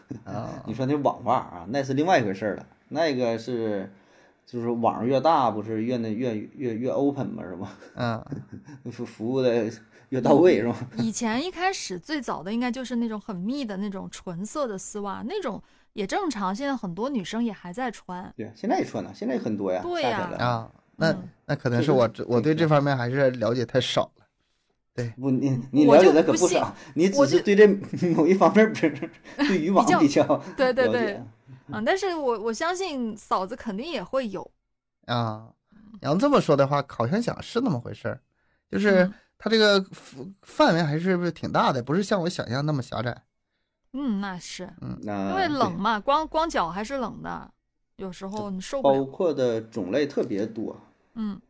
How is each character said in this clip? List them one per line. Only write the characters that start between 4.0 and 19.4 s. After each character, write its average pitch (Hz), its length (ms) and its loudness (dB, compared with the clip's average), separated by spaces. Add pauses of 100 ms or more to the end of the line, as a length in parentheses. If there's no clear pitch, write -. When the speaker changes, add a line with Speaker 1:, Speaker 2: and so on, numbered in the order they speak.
Speaker 2:
就 120 140 -8
是 117 80 -4
网 113 380 0
越 131 140 2
大， 143 300 4
不 107 120 -4
是 110 200 -4
越 123 160 -2
那， 113 140 -4
越， 117 240 -4
越， 113 380 -6
越 120 160 -4
open 135 380 0
嘛， 87 160 -10
是 87 120 -10
吧？ 95 200 -12 (180)
Speaker 1:
嗯。 117 300 -4 (260)
Speaker 2:
<laughs> 131 420 -18
服-， 120 140 -10
服 113 260 -8
务 131 100 0
的 117 280 2 (400)
越 131 100 -2
到 139 140 6
位， 156 260 8
是 117 80 0
吧？ - 80 -2 (220)
Speaker 3:
以 226 120 0
前 233 340 -2
一 370 60 -6
开 370 220 -2
始 - 260 -8
最 294 220 -6
早 196 220 -6
的 190 100 -8
应 233 80 -2
该 247 100 -2
就 254 140 -6
是 240 120 -6
那 233 120 0
种 214 120 -6
很 208 140 -10
密 233 300 -6
的 208 120 -8
那 202 140 -4
种 185 200 -10
纯 180 360 -10
色 277 220 -4
的 196 100 -6
丝 208 220 -10
袜， 190 260 -8
那 381 160 -6
种 214 180 -8 (340)
也 202 120 -6
正 349 240 -2
常， 202 240 -4
现 269 120 -6
在 277 100 -2
很 180 180 -8
多 226 160 -6
女 226 140 -4
生 220 180 -4
也 233 100 -2
还 175 200 -14
在 240 180 -6
穿。 180 460 -14
Speaker 2:
对， - 180 -10
现 208 160 -6
在 370 80 0
也 - 60 0
穿 110 180 -6
呢， 87 100 -10
现 - 140 -8
在 - 80 -2
也 113 60 -2